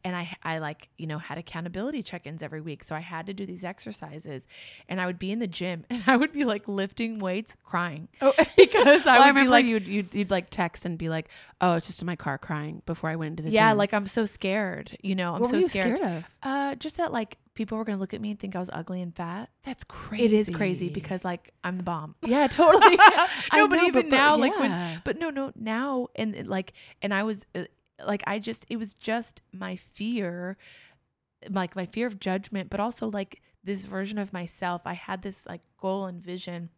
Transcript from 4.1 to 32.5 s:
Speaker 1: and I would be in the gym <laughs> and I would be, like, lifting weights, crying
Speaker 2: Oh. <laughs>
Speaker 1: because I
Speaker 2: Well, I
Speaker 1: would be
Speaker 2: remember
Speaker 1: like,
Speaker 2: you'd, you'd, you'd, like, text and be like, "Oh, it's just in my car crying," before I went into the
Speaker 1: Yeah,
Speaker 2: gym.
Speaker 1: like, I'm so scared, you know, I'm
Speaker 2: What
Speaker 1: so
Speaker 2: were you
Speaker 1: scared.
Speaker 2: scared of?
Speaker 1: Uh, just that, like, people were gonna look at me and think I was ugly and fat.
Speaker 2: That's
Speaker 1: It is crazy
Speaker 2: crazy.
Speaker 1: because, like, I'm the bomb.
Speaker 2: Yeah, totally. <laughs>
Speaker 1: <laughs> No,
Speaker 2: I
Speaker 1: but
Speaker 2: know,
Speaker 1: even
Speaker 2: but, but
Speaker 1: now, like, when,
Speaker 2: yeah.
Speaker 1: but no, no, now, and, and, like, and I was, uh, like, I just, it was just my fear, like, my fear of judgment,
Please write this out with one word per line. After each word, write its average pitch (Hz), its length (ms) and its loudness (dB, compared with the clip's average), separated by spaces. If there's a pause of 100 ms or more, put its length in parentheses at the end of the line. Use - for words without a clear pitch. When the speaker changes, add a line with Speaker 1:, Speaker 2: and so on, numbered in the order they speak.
Speaker 1:
and 185 100 -4
I 180 60 -2
would 180 140 -6
be 190 120 -6
in 220 60 -4
the 233 80 -2
gym 175 420 -6
<laughs> - 40 -20
and 240 160 -6
I 262 100 6
would 302 140 2
be, 294 120 -2
like, 208 240 -2
lifting 208 520 -4
weights, 190 440 -6
crying 170 440 -6 (140)
Speaker 2:
Oh. 277 120 6 (120)
<laughs> - 120 2
Speaker 1:
because 370 480 10
I 262 100 8
Speaker 2:
Well, 254 80 12
I 277 40 12
Speaker 1:
would 277 60 8
be 277 80 6
Speaker 2:
remember 254 100 6
Speaker 1:
like, 247 140 8
Speaker 2:
you'd, 220 220 0
you'd, 196 280 -4
you'd, 202 160 0
like, 180 180 -2
text - 360 -4
and 170 120 -6
be 165 120 -4
like, 160 200 -4 (320)
"Oh, 180 140 4
it's 165 100 -2
just - 160 -8
in 165 60 -6
my 147 80 -4
car 139 240 -6
crying," 151 480 -8
before 165 240 -4
I 160 60 -4
went 156 140 -6
into 165 120 -10
the 160 80 -4
Speaker 1:
Yeah, 220 180 6
Speaker 2:
gym. 214 80 4
Speaker 1:
like, 202 160 0
I'm 202 140 -2
so 226 180 -2
scared, 190 760 -6
you 190 100 -2
know, 175 220 -2
I'm 226 60 -2
Speaker 2:
What 240 100 2
Speaker 1:
so 285 60 0
Speaker 2:
were 359 40 4
you 359 80 2
Speaker 1:
scared. 196 280 0
Speaker 2:
scared 262 200 -2
of? 170 60 -10 (180)
Speaker 1:
Uh, 277 340 -4
just 302 220 -10
that, 339 140 -4
like, 226 260 -6 (160)
people 220 240 -6
were 220 60 -6
gonna 208 160 -4
look 190 160 -8
at 220 60 -10
me 208 100 -6
and 208 80 -10
think 196 160 -10
I 175 40 -4
was 180 140 -8
ugly 180 280 -8
and 175 140 -10
fat. 175 360 -10 (120)
Speaker 2:
That's 262 200 -12
Speaker 1:
It 214 500 0
is 214 140 4
crazy 175 80 -8
Speaker 2:
crazy. 180 340 -2
Speaker 1:
because, 180 340 -8
like, 180 300 -8 (100)
I'm 180 140 -6
the 185 60 -8
bomb. 156 320 -6 (100)
Speaker 2:
Yeah, 269 220 4
totally. 349 540 8
<laughs> 415 40 10
Speaker 1:
<laughs> 370 480 4
No, 415 120 8
Speaker 2:
I - 20 2
Speaker 1:
but 359 80 4
Speaker 2:
know, 339 100 6
Speaker 1:
even 302 80 2
Speaker 2:
but, 277 160 4
but 269 60 4
Speaker 1:
now, 294 220 6
like, 381 200 2
when, 262 140 0
Speaker 2:
yeah. 170 320 -6
Speaker 1:
but 302 160 -6
no, 330 100 -4
no, 269 260 -6
now, 247 600 -4
and, 220 180 -4
and, - 140 -10
like, 190 260 -6 (300)
and 202 100 -2
I 196 100 0
was, 214 300 -6
uh, 180 120 -8 (400)
like, 202 200 -4
I 202 140 -4
just, 220 300 -10
it 240 80 -6
was 214 180 -8
just - 460 -8 (120)
my 185 220 -10
fear, 196 840 -8 (920)
like, 185 260 -4
my 185 100 -6
fear 226 220 -4
of 202 120 -10
judgment, 190 500 -6